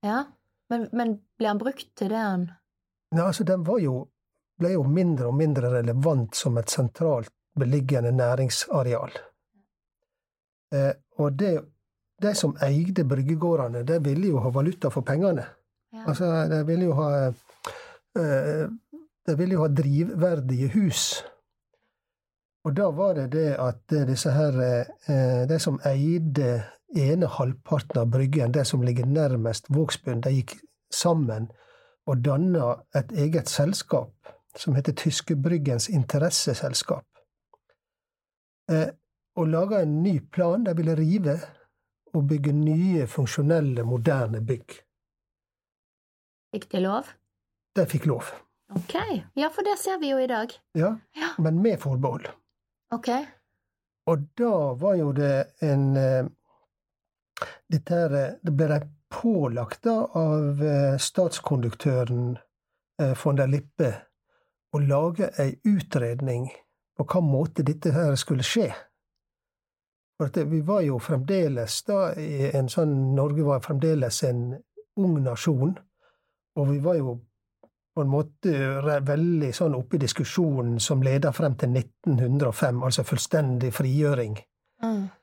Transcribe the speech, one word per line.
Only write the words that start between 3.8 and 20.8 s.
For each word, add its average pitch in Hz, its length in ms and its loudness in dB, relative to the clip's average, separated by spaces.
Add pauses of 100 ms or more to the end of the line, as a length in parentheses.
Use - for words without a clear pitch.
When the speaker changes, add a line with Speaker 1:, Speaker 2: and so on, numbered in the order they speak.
Speaker 2:
ble 196 140 0
jo 175 100 2
mindre 147 440 2
og 123 80 -2
mindre 139 360 2
relevant 123 640 0
som 117 240 0
et 113 120 -4
sentralt 131 640 -2 (220)
beliggende 131 580 2
næringsareal. 127 1000 0 (1600)
Eh, 139 180 2 (220)
og 143 260 0
det, 196 140 2 (680)
de 208 140 2
som 151 260 0
eide 165 440 2
bryggegårdene, 135 800 0
de 156 180 0
ville 147 280 0
jo 139 140 2
ha 127 100 0
valuta 143 400 0
for - 100 -2
pengene. 160 440 0 (460)
Speaker 1:
Ja. 220 120 -16
Speaker 2:
Altså, 175 240 -2 (200)
de 156 160 0
ville 170 200 0
jo 160 140 2
ha, 147 100 0 (1080)
eh, 151 500 0 (560)
de 156 160 0
ville 180 180 0
jo 156 80 2
ha 156 80 2
drivverdige 143 960 0
hus. 190 380 2 (1600)